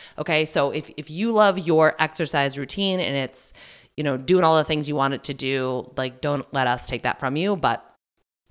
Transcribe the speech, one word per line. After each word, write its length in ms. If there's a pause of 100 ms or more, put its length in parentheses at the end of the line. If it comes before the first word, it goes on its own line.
(180)
Okay. 260
So 280
if, 240
if 120
you 220
love 260
your 440
exercise 580
routine 400
and 180
it's, 360 (440)
you 60
know, 140
doing 260
all 140
the 80
things 240
you 80
want 180
it 80
to 120
do, 640
like, 240
don't 320
let 140
us 220
take 160
that 160
from 160
you. 180
But 340 (640)